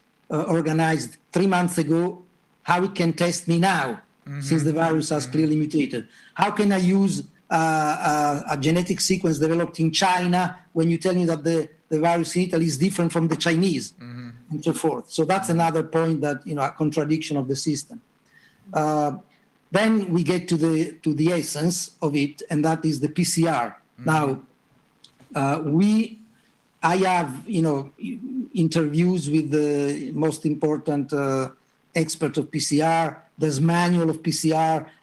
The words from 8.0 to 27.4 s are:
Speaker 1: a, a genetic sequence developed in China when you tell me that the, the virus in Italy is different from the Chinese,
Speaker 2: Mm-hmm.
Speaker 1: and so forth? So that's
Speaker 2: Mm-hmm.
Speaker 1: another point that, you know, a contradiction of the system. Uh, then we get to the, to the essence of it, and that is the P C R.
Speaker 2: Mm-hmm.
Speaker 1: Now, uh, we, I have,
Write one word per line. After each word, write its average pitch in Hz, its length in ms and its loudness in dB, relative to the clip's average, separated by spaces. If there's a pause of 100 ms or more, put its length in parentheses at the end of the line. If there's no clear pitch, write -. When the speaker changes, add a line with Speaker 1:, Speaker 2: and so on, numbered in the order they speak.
Speaker 1:
a, 151 60 -2
a - 20 -4
genetic 170 460 0
sequence 175 360 0
developed 165 420 0
in 160 100 4
China 180 680 2 (160)
when 165 160 2
you 165 80 2
tell 180 180 0
me 180 120 2
that 156 180 -2
the, 165 240 0 (220)
the 156 100 2
virus 170 340 2
in 180 140 2
Italy 170 160 0
is 143 140 0
different 170 340 0
from 165 160 2
the 156 80 0
Chinese, 165 640 0
Speaker 2:
Mm-hmm. 120 280 -16 (220)
Speaker 1:
and 151 140 -8
so 165 80 2
forth? 135 380 -4
So 160 160 0
that's 185 220 0
Speaker 2:
Mm-hmm. 170 120 2
Speaker 1:
another 160 220 2
point 165 400 0
that, 143 240 -4
you 160 80 -6
know, 143 80 -2
a 139 80 -2
contradiction 151 640 -2
of 131 120 -2
the 135 80 -2
system. 151 440 -6 (720)
Uh, 151 460 0 (520)
then 208 400 2
we 170 120 2
get 175 260 0
to 170 80 2
the, 156 360 0 (100)
to 156 100 0
the 156 200 2
essence 165 580 -2 (100)
of 151 160 -2
it, 143 320 -2
and 151 160 0
that 160 180 0
is 151 180 -2
the 151 100 -2
P 165 140 0
C 165 220 2
R. 120 300 -2 (240)
Speaker 2:
Mm-hmm. 127 100 -2
Speaker 1:
Now, 143 300 0 (960)
uh, 143 300 0
we, 202 540 2 (640)
I 170 140 2
have, 175 500 0